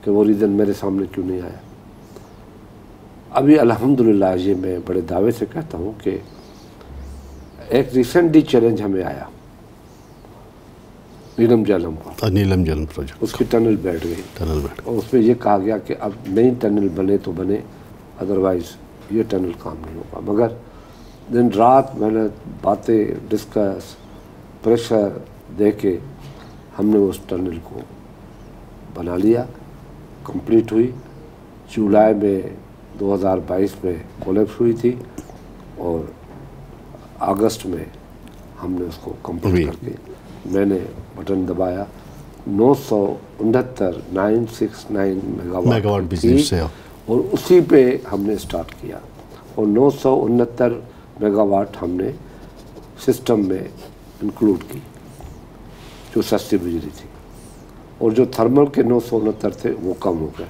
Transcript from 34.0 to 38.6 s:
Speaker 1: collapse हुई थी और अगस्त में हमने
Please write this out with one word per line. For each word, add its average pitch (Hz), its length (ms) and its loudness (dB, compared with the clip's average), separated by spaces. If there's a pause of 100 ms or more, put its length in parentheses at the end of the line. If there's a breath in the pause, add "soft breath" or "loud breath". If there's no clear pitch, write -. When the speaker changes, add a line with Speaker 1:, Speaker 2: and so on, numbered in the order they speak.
Speaker 1:
collapse 101 360 -2
हुई 117 140 2
थी 120 260 -2 (800)
और 82 340 -6 (1080)
अगस्त 98 460 0
में 82 240 -8 (680)
हमने 90 260 -6